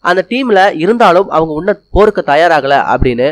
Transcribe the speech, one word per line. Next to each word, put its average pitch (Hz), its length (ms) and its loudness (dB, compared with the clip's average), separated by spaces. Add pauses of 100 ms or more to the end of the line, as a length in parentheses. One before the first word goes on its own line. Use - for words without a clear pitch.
அந்த 180 160 0 (100)
டீம்ல 233 300 0 (240)
இருந்தாலும் 196 520 2
அவங்க 160 220 -2
இன்னும் 196 240 -6 (140)
போருக்கு 202 340 2
தயாராகல 147 460 2 (160)
அப்படின்னு 127 400 0